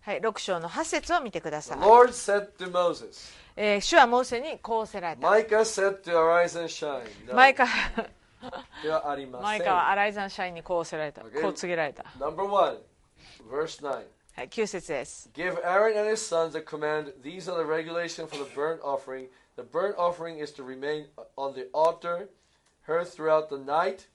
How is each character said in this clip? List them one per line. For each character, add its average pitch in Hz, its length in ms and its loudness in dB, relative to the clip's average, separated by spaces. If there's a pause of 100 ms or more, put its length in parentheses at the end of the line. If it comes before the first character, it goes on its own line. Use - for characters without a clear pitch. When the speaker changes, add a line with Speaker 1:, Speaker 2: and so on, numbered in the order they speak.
Speaker 1:
は 208 140 -6
い、 143 60 -4
六 220 200 -2
章 180 180 -2
の 165 80 -8
八 262 200 -4
節 320 280 -2
を 349 60 4
見 240 100 -8
て 165 120 -6
く 160 80 -6
だ 151 100 -6
さ 151 160 -10
い。 - 20 -10
Speaker 2:
The 160 60 -2
Lord 240 240 10
said 202 480 -2
to 180 160 -10
Moses. 170 600 -2 (220)
Speaker 1:
え 208 220 0
ー、 202 60 0
主 - 140 4
は 269 100 10
モ 240 160 2
ー - 20 0
セ 240 160 -4
に 294 180 -8
こ 226 200 -4
う - 20 0
お 214 60 -4
せ 208 140 -10
ら 175 100 -6
れ 156 60 -8
た。 135 120 0
Speaker 2:
Micah 214 320 6
said 196 420 0
to 175 100 -6
arise 165 460 4
and 165 100 -4
shine.No. 123 640 -8
Speaker 1:
マ 254 140 10
イ 262 60 4
カ、 262 120 4 (1160)
Speaker 2:
で 151 60 -4
は 156 220 0
あ 143 40 -2
り 139 120 -10
ま 123 120 -14
せ - 40 -10
ん。 - 20 -10
Speaker 1:
マ 214 120 -2
イ 208 40 -2
カ 185 140 2
は 165 160 4
ア 196 40 4
ラ 202 140 2
イ 208 40 -2
ザ 202 120 -6
ン 196 60 -8
シ - 100 -10
ャ 185 80 -2
イ - 20 -8
ン 175 40 -12
に 165 80 -12
こ 180 140 -2
う - 20 2
お 165 60 -2
せ 160 120 -8
ら 156 80 -4
れ 147 80 -8
た。 - 80 -18
Speaker 2:
Okay. 113 220 -6
Speaker 1:
こ 196 80 0
う - 20 -6
告 - 180 -6
げ 175 60 -2
ら 160 100 0
れ 135 60 -6
た。 - 100 -14 (160)
Speaker 2:
Number 156 300 -4
one, 190 300 4 (720)
verse 147 380 -6
nine. 120 200 -6 (280)
Speaker 1:
は 120 100 -10
い、 - 40 -16
九 214 180 -4
節 190 220 -10
で 139 160 -4
す。 - 300 -20
Speaker 2:
Give 175 280 -4
Aaron 202 360 2
and 214 120 0
his 214 40 0
sons 165 420 -2
a 160 60 -6
command. 151 500 -4 (100)
These 165 260 -12
are 175 140 -2
the 151 80 -2
regulations 165 580 -4
for 147 100 -10
the 139 180 -8
burnt 156 240 -4
offering. 135 480 -8 (280)
The 123 60 -14
burnt 165 340 -4
offering 170 460 -2
is 147 120 -10
to 139 100 -14
remain 143 440 -6 (280)
on 135 180 -6
the 127 180 -10
altar, 170 560 0 (580)
heard 165 200 0
throughout 156 420 2
the 143 80 -8
night 147 580 -2